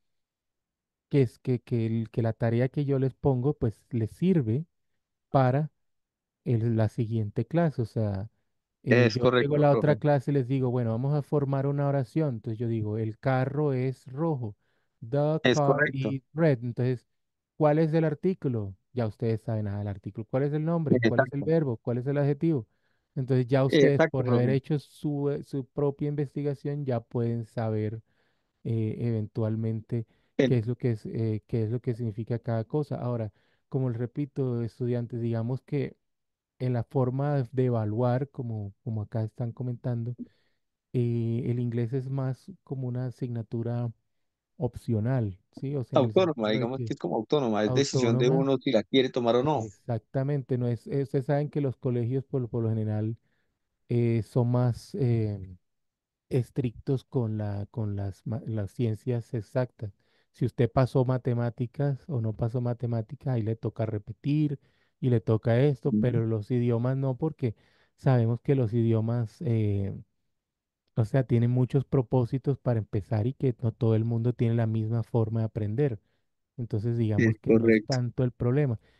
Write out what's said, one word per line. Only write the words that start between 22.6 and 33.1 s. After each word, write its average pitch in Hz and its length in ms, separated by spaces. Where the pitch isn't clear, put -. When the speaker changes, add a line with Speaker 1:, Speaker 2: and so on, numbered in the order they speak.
Speaker 1:
Entonces 127 320
ya 135 160
ustedes, 143 420
Speaker 2:
Exacto, 135 180
Speaker 1:
por 123 40
haber 123 220
Speaker 2:
profe. - 0
Speaker 1:
hecho 139 300
su, 143 500
eh, 147 140
su 135 220
propia 143 420
investigación, 143 760
ya 120 140
pueden 117 460
saber, 110 560
eh, 110 360
eventualmente 113 1080
Speaker 2:
En- 135 100
Speaker 1:
qué 123 100
es 107 80
lo 123 100
que 123 160
es, 110 140
eh, 110 400
qué 113 180
es 107 60
lo 120 100
que 127 140
significa 113 440
cada 113 260
cosa. 147 320
Ahora, 117 360